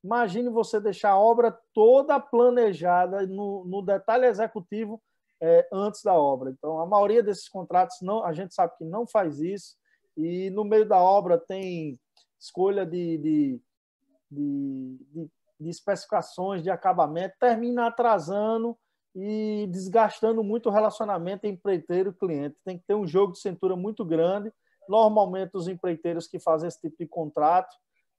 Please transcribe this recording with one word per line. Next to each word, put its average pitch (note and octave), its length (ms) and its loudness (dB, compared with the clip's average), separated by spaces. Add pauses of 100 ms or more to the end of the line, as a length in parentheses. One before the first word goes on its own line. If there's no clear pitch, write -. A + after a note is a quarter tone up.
Imagine A#3 480 -2
você A3 300 -2
deixar G3+ 320 0
a F#3+ 80 6
obra A#3 320 6 (220)
toda C4+ 460 6
planejada G3 1080 2
no, G3 380 -8
no F#3+ 160 -8
detalhe G3+ 440 0
executivo, G#3+ 760 -2 (400)
é, E3+ 300 6
antes G3+ 300 -4
da G3+ 120 2
obra. C#3 380 2
Então, D#3 280 -8
a E3 60 -4
maioria G3+ 360 4
desses G3+ 280 -4
contratos, F3+ 520 -2
não, G#3 220 -4
a F3 80 -4
gente E3+ 220 -8
sabe F3 240 0
que D#3+ 80 -14
não G3+ 200 -6
faz E3+ 340 -2
isso, F#3 360 -8 (420)
e F3 320 -4
no G3+ 140 -4
meio G#3+ 200 4
da G3+ 160 4
obra F3+ 380 4
tem F3 600 -8 (400)
escolha F#3+ 460 -2
de, E3 340 -6
de, D3 420 0 (680)
de, C#3 680 -6 (140)
de, D#3+ 200 -14 (280)
de D#3 100 -10
especificações, F#3 960 -6
de F#3+ 80 -2
acabamento, F3 680 -2
termina A#3+ 460 0
atrasando A3+ 880 -2 (400)
e G#3+ 540 -6
desgastando G#3+ 720 0
muito A3+ 260 -2
o - 20 -2
relacionamento G3+ 720 -2
empreiteiro-cliente. F3+ 1120 -4 (100)
Tem F#3 140 -10
que - 80 -20
ter G3+ 80 0
um G#3 100 -2
jogo F3+ 280 2
de - 60 -18
cintura F#3 360 -4
muito G#3 280 -8
grande. F3 480 0 (380)
Normalmente, G3 680 2
os F3 120 -6
empreiteiros E3+ 600 -4
que F3 120 -12
fazem D#3+ 280 0
esse - 140 -12
tipo D#3 160 -10
de E3+ 80 -8
contrato, D#3 680 -2 (440)